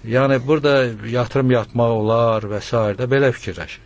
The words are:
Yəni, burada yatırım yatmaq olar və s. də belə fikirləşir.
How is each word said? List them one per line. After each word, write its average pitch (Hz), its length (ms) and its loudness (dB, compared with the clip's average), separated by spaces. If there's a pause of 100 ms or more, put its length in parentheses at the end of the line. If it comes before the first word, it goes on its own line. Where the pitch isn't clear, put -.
Yəni, 135 380 2
burada 143 400 2 (240)
yatırım 127 400 0
yatmaq 117 480 0
olar 110 500 2
və 101 140 -6
s. - 80 -10 (260)
də 123 140 -4
belə 139 240 4
fikirləşir. - 500 -12